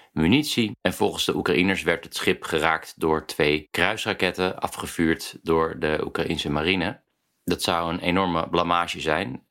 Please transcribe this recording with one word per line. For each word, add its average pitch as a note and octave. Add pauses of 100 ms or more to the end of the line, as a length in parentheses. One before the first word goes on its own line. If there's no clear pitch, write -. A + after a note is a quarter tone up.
(120)
munitie. A#2+ (100)
En F#2+
volgens F2+
de -
Oekraïners F2+
werd E2+
het -
schip -
geraakt D#2+
door D#2
twee D2+
kruisraketten F#2+
afgevuurd -
door E2
de D#2
Oekraïnse D#2+
marine. E2 (420)
Dat F2+
zou E2+
een F2+
enorme F2
blamage E2+
zijn. D#2+